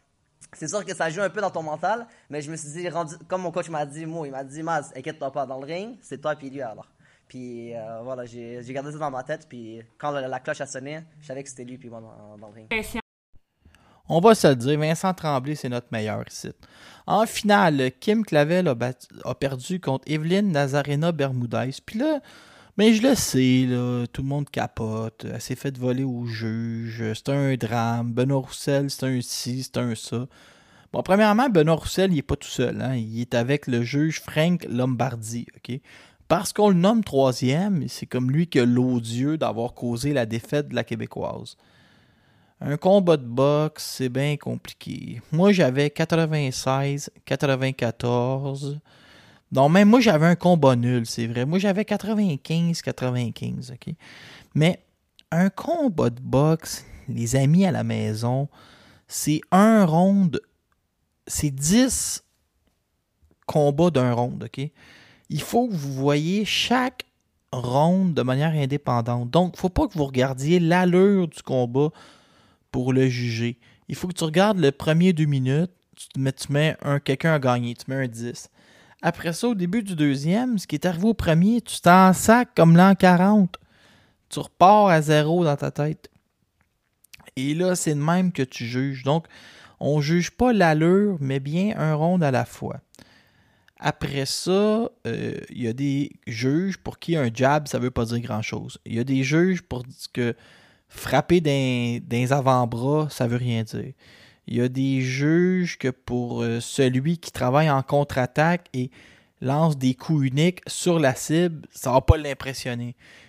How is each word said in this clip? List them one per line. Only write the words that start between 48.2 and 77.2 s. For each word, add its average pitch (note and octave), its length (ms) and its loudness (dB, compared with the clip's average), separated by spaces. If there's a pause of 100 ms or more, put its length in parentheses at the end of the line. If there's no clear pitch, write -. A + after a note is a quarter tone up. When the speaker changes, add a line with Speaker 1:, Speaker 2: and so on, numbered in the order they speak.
Speaker 2:
Non, C3+ 160 4
même G3+ 220 8
moi, A#3+ 100 8
j'avais E3 280 6
un F3 100 4
combat C#3+ 400 4
nul, A#2+ 280 0
c'est A#2 220 -4
vrai. A#2+ 180 -2
Moi, E3 140 0
j'avais G3 240 0
quatre-vingt-quinze, E3+ 1000 -2
quatre-vingt-quinze, B2 920 -2
OK ? - 200 -10 (640)
Mais D#3+ 300 2 (460)
un F3+ 180 2
combat A#3+ 600 -2
de A#2+ 120 -8
boxe, C#3 640 0 (240)
les A#2 260 -4
amis D3+ 300 4
à F3+ 60 2
la A#2 120 -4
maison, A2+ 640 -2 (580)
c'est - 360 -2 (100)
un G#3 340 6
round, F3+ 540 4 (880)
c'est - 240 -2
dix F3+ 720 0 (1200)
combats D3 420 2
d'un B2+ 240 2
round, B2 320 -4
OK ? C3+ 260 -10 (600)
Il D3+ 80 -4
faut A#3+ 280 0
que G#3 40 -6
vous C#3 200 -6
voyez D3 500 0
chaque B3+ 640 -2 (480)
round D#3 600 2
de B2+ 80 0
manière C3+ 300 0
indépendante. B2 800 -2
Donc, E3 260 2
faut F#3 140 -2
pas D4+ 180 0
que - 60 -10
vous D3+ 100 0
regardiez C3+ 560 2
l'allure F3+ 680 4
du - 120 -16
combat C3 460 0 (800)
pour B2+ 220 -2
le C3 160 4
juger. A#2+ 500 -2 (300)
Il D#3 80 -8
faut F3+ 140 -6
que F3 40 -8
tu E3+ 120 -4
regardes F#3 340 2
le C#3 140 4
premier E3+ 400 2
deux D#3 100 0
minutes, C#3+ 480 0 (240)
tu - 140 -20
te C3 100 -8
mets, C3+ 140 0
tu - 180 -10
mets D3 300 2
un, C#3+ 180 -2
quelqu'un D3+ 340 0